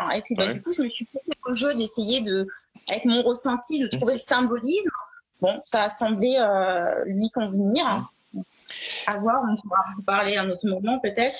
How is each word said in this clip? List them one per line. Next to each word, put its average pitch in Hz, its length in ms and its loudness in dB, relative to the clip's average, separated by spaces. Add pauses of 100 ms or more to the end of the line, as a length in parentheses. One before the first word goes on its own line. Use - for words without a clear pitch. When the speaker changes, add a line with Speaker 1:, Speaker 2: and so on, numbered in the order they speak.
(160)
Speaker 1:
Et 214 60 -2
puis, 233 140 -4
bah, 190 120 2
Speaker 2:
Ouais. 226 60 -2
Speaker 1:
du - 80 -6
coup, 339 100 -4
je 349 120 0
me 240 60 0
suis 226 160 -8
pris - 140 -10 (280)
au 247 60 -2
jeu 269 220 0
d'essayer 226 460 0
de, 190 240 0 (440)
avec 226 160 -2
mon 240 160 4
ressenti, 247 580 -2
de 254 80 0
trouver 247 260 0
le 240 60 0
symbolisme. 254 720 0 (520)
Bon, 190 240 0
ça 214 180 2
a 214 60 0
semblé, 226 500 2
euh, 190 640 2
lui 202 240 0
convenir. 208 560 2 (1200)
À 208 100 0
voir, 226 300 2
on 214 140 2
pourra 185 180 0 (180)
en 202 40 -10
parler 202 360 2
un 190 120 0
autre 185 180 -2
moment 202 320 0
peut-être, 233 400 0